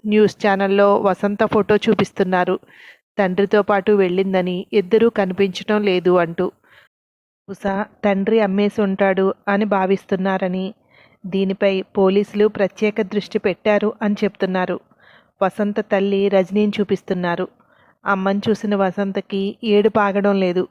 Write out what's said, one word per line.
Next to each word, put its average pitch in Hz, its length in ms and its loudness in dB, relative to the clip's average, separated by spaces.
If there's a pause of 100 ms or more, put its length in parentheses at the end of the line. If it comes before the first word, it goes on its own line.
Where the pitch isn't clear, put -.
న్యూస్ 214 420 2
ఛానల్లో 196 500 2
వసంత 202 460 -2
ఫోటో 214 320 2
చూపిస్తున్నారు. 185 840 0 (600)
తండ్రితో 196 420 2
పాటు 202 300 0
వెళ్ళిందని, 185 800 0
ఇద్దరూ 214 360 2
కనిపించడం 196 760 -2
లేదు 180 340 2
అంటూ. 170 300 -2
బహుశా - 1400 -12 (200)
తండ్రి 202 340 2
అమ్మేసి 202 420 0
ఉంటాడు 190 520 0 (140)
అని 202 180 0
భావిస్తున్నారని, 190 1080 -2 (520)
దీనిపై 190 560 0
పోలీసులు 202 680 2
ప్రత్యేక 208 540 -2
దృష్టి 208 380 -4
పెట్టారు 208 600 0
అని 208 220 -2
చెప్తున్నారు. 185 560 -4 (640)
వసంత 208 360 -2
తల్లి 196 500 0
రజనీని 196 500 0
చూపిస్తున్నారు. 180 680 -4 (580)
అమ్మని 196 440 0
చూసిన 208 260 -2
వసంతకి 196 880 -4
ఏడుపు 208 360 2
ఆగడం 202 400 0
లేదు. 180 320 0